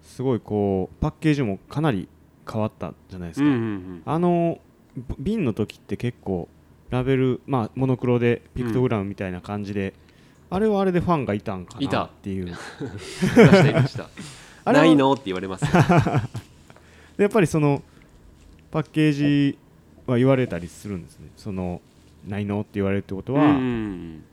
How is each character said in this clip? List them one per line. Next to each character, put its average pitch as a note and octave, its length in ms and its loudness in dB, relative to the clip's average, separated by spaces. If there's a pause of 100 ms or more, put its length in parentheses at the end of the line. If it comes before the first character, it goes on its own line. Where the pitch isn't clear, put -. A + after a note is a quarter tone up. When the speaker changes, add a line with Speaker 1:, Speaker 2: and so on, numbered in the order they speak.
Speaker 1:
す - 200 -14
ご C3 120 0
い G#2+ 60 -2
こ G2 520 -2
う、 - 80 -10
パ D3+ 80 0
ッ D3+ 120 -6
ケ D#3 120 2
ー - 20 4
ジ C#3 80 -2
も G2 160 -4
か - 240 -8
な D#3 100 2
り F#2 160 -4 (420)
変 A2 100 -4
わ G#2+ 80 -2
っ - 80 -8
た E2+ 180 -10 (160)
じ - 60 -16
ゃ - 40 -14
な F2 60 -10
い - 20 -10
で E2 60 -14
す C3+ 60 -6
か。 C#3+ 60 2
Speaker 2:
う D3 40 2
ん - 20 2
う - 20 2
ん B2 40 0
う - 20 -2
ん。 F#2 460 -8
Speaker 1:
あ D3 120 -2
の、 E3+ 400 0 (380)
び-、 A#2+ 80 -12 (320)
瓶 G3+ 80 -2
の A#2 80 0
時 G#2 240 -4
っ - 20 -20
て - 180 -10
結 A#2+ 280 -6
構 F#2 240 -4 (420)
ラ B2 140 -2
ベ C3+ 120 2
ル、 B2+ 300 0
ま B2+ 180 0
あ、 - 100 -8
モ C3 120 -2
ノ C3 120 0
ク - 80 -4
ロ B2 120 2
で A#2+ 240 0 (120)
ピ B2+ 100 -4
ク A#2 80 -4
ト B2 80 0
グ B2+ 80 2
ラ A2+ 100 0
ム G2 60 -2
み G2+ 100 -8
た F#2+ 140 -6
い F#2 40 -6
な F2+ 100 -10
感 G#2 200 -8
じ G2+ 120 -8
で、 G2 200 -4 (560)
Speaker 2:
う - 40 -6
ん。 - 20 -2
Speaker 1:
あ G3 40 0
れ A3 60 2
は G3+ 140 0
あ G3 60 2
れ F#3+ 40 0
で F3 100 2
フ F3+ 100 -2
ァ E3+ 80 4
ン C3 60 -2
が G2+ 100 -2
い G#2+ 80 -2
た G2+ 120 -8
ん F2+ 120 -12
か - 120 -20
な B2+ 280 -2
っ - 40 -18
て - 200 -12
い F#2+ 120 -6
う。 F2+ 60 -8
Speaker 2:
い F2 40 -10
た。 E2+ 60 -14
<laughs> - 220 -16 (640)
い - 40 12
ま - 60 10
し F#3+ 100 8
た、 C#3+ 60 6
い - 60 0
ま C#3 120 4
し - 100 -8
た。 E2 120 -10 (560)
Speaker 1:
あ A3 80 2
れ C4 60 8
は D3+ 80 8
Speaker 2:
「な E3 40 8
い D3+ 60 8
の？」 C3+ 160 4
っ C3+ 40 2
て - 100 -14
言 F#2 80 -4
わ F#2 60 -4
れ F#2+ 60 -6
ま F#2+ 120 -8
す。 - 60 -4
Speaker 1:
<laughs> - 1500 0
で、 G3 80 2
や - 20 2
っ - 40 2
ぱ A3+ 100 2
り E3+ 60 4
そ D#3 140 0
の、 C#3+ 220 2 (880)
パ D#3+ 100 -4
ッ D3+ 100 -8
ケ D#3 200 4
ー - 20 2
ジ C#3+ 460 2 (480)
は B2 120 2
言 B2+ 80 4
わ C3+ 100 6
れ B2+ 100 0
た F#2 120 -6
り E2+ 80 -10
す - 220 -14
る G2+ 80 -6
ん E2 80 -10
で - 60 -20
す - 100 -20
ね。 D2+ 160 -20
そ A2 160 -12
の、 F2+ 280 -6 (460)
「な G2 120 -8
い G#2 60 -4
の？」 G2+ 180 -4
っ - 20 -6
て - 100 -20
言 G2+ 100 -2
わ G2 60 0
れ G2 60 -2
る G2 40 -2
っ F#2+ 40 -12
て - 100 -10
こ F#2+ 80 -10
と B2+ 120 -6
は、 D3+ 100 2
Speaker 2:
う - 20 6
ん D3 40 6
う - 20 4
ん - 40 4
う C3 60 -2
ん。 F#2 720 -6